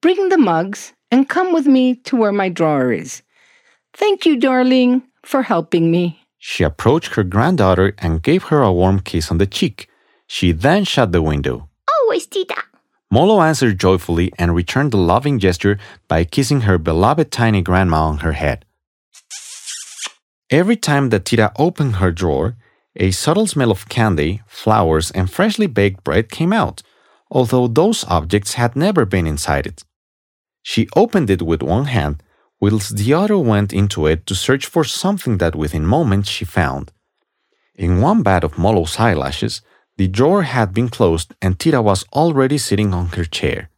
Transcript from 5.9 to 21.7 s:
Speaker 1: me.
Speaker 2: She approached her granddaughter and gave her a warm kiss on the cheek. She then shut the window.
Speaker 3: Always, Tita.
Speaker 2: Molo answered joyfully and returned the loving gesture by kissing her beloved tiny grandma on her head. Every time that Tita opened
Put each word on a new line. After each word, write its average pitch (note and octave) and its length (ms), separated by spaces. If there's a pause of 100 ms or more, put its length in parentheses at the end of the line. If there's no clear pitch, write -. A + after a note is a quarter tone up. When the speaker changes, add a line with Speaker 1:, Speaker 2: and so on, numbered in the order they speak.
Speaker 1:
me. E3+ 300 (180)
Speaker 2:
She - 240
approached A2 520
her G#2 100
granddaughter G2 760
and E2 240
gave E3+ 220
her D3+ 180
a G2+ 100
warm F#2 280
kiss E2+ 300
on E2+ 80
the G2 80
cheek. - 420 (380)
She - 260
then D3+ 320
shut A#2+ 260
the E2+ 120
window. C#2 480 (200)
Speaker 3:
Always, A#4+ 360
Tita. - 360 (480)
Speaker 2:
Molo F#3 300
answered C3 400
joyfully F2+ 580
and E2+ 160
returned B2+ 380
the G#2 60
loving A#2 400
gesture G2 400 (280)
by E2 180
kissing C3+ 380
her G2+ 140
beloved F2+ 540
tiny A2 320
grandma E2+ 460
on D2+ 100
her D#2+ 140
head. C#2+ 320 (1900)
Every F#3 260
time C#3 320
that A2 160
Tita A2 340
opened C#3+ 380